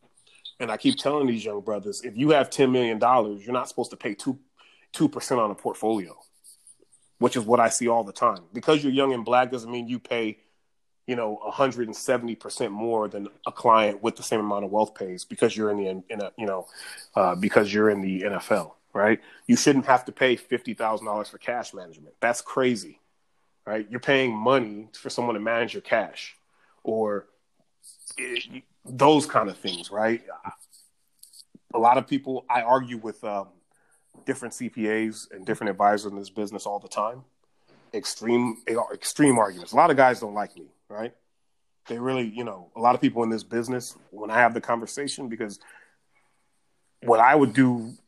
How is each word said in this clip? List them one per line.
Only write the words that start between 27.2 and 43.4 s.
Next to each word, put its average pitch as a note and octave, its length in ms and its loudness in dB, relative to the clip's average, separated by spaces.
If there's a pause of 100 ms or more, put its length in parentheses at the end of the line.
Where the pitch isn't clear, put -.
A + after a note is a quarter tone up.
it, B2+ 460 -8 (220)
those C#3+ 400 4
kind G#2+ 240 0
of F#2 80 -10
things, F2+ 320 -10
right? A2 320 0 (1500)
A A#2+ 60 -2
lot A#2+ 180 6
of C3 80 0
people, C3 440 -4
I B2 120 2
argue B2 360 2
with, G#2+ 260 -12
um, G2+ 240 -4 (800)
different B2 280 -6
C A#2+ 160 -8
P G#2+ 180 -4
As A2 440 -4
and F#2+ 140 -16
different G#2+ 260 -2
advisors G2+ 400 2
in G2 60 -10
this G2 120 -12
business G#2 360 -8
all G2+ 140 -6
the G2 80 -20
time. A#2+ 360 -6 (680)
Extreme, A2+ 640 -2 (360)
extreme C3 460 2
arguments. F#2 320 -2
A A2 40 -2
lot D#3+ 140 6
of C#3 80 2
guys B2+ 220 6
don't G#2 140 -8
like G2+ 240 -6
me, D#2+ 80 -20 (240)
right? A2 240 -12 (760)
They A#2 100 -8
really, B2+ 300 -2
you A2 160 -8
know, G2 320 -12
a - 40 -12
lot A#2+ 140 6
of B2 80 0
people A#2 220 2
in A2+ 60 0
this A2 140 -4